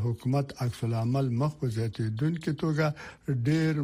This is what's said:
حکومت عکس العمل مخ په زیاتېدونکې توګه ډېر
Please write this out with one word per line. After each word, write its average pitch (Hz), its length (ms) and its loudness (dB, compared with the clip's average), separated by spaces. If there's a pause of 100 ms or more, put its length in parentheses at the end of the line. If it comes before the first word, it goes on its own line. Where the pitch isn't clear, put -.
حکومت 127 420 0 (160)
عکس 120 240 -2
العمل 120 420 0 (120)
مخ 151 180 0
په 139 160 -2
زیاتېدونکې 117 760 -2 (100)
توګه 156 260 2 (580)
ډېر 156 280 4 (100)